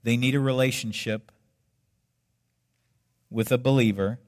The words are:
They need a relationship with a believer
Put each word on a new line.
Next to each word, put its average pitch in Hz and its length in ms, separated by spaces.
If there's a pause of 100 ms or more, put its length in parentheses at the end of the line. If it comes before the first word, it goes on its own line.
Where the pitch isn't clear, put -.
They 117 140
need 127 180
a 143 60
relationship 127 920 (2000)
with 110 220
a 123 60
believer 117 680